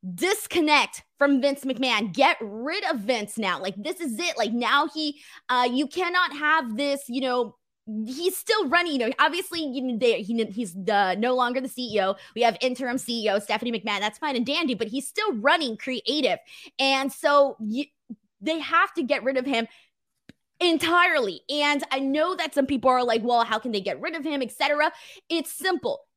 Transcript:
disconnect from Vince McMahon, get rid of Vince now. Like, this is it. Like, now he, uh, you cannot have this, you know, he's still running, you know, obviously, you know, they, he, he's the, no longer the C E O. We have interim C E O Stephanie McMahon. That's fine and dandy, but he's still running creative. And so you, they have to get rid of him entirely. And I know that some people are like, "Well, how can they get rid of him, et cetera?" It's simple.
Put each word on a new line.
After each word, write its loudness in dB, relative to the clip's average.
disconnect 0
from 4
Vince 0
McMahon, 0
get 4
rid -6
of -2
Vince -2
now. -2
Like, -6
this -6
is -4
it. -2
Like, 0
now 2
he, -4
uh, 2
you 0
cannot 0
have 0
this, -2
you -4
know, 0
he's -4
still 0
running, 2
you 0
know, 0
obviously, 0
you -6
know, -2
they, 2
he, -2
he's -6
the, 2
no 2
longer 0
the -6
C -8
E 4
O. 0
We 0
have 4
interim -2
C -4
E 2
O 2
Stephanie -2
McMahon. -4
That's -4
fine -4
and 0
dandy, -2
but -4
he's -6
still -4
running 2
creative. -2
And 0
so 4
you, -4
they -2
have 2
to -2
get -2
rid 0
of -2
him 0
entirely. 2
And 0
I 0
know 0
that -4
some 2
people 2
are 4
like, 2
"Well, 4
how -2
can -6
they -2
get -4
rid -6
of -8
him, -2
et -6
cetera?" 2
It's -4
simple. -2